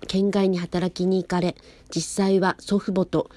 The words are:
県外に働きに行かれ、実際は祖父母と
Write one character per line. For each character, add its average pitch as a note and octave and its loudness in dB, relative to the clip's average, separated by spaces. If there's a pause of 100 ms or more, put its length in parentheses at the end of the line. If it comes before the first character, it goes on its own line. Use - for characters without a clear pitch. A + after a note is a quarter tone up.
県 G3 0
外 G3 2
に F#3 0
働 F3 -4
き F3+ -2
に F#3+ 2
行 F3 -8
か F3+ 0
れ、 F3 -2 (400)
実 - -2
際 G3 4
は F#3 2
祖 G3+ 0
父 G3 -4
母 F#3 2
と - -2